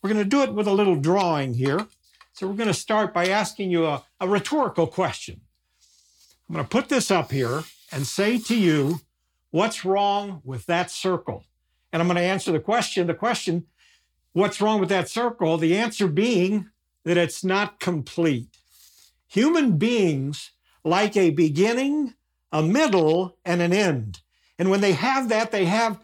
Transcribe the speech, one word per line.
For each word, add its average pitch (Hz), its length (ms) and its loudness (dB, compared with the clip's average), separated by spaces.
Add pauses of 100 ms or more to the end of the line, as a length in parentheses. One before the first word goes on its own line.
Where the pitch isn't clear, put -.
We're 196 80 -4
gonna 208 160 2
do 277 180 2
it 214 120 -2
with 208 120 -2
a 202 60 2
little 196 240 4
drawing 156 560 0
here. 139 340 -2 (460)
So - 140 -10
we're 196 80 -6
gonna 214 180 0
start 214 400 -2
by 180 140 0
asking 196 440 -2
you 170 140 2
a, 143 180 -2 (180)
a 190 60 -4
rhetorical 202 600 0
question. - 560 -6 (1040)
I'm 165 60 -10
gonna 156 120 -4
put 254 220 -2
this 254 220 0
up 170 200 0
here 135 340 -2 (280)
and 135 140 -4
say 214 320 0
to 226 180 -2
you, 156 440 2 (500)
"What's 185 340 -2
wrong 202 580 0
with 127 220 -12
that 175 260 -2
circle?" 175 540 -4 (480)
And 165 80 -2
I'm 170 80 2
gonna 175 120 2
answer 185 320 -2
the 156 60 2
question, 202 480 -2
the 170 60 -2
question, 175 540 -2 (680)
"What's 196 300 0
wrong 214 180 2
with 185 80 0
that 185 220 0
circle?" 220 480 0
The 165 180 2
answer 208 320 0
being 190 640 0 (340)
that 175 140 2
it's 170 260 -2
not 196 360 -2
complete. 156 760 -2 (720)
Human 269 480 2
beings 156 760 -2 (320)
like 202 340 2
a 185 100 4
beginning, 226 840 0 (380)
a 156 120 2
middle, 180 800 2
and 175 180 0
an 170 100 2
end. 143 500 0 (360)
And 185 120 2
when 196 100 2
they 196 100 4
have 247 380 0
that, 226 240 0
they 196 140 0
have 220 380 0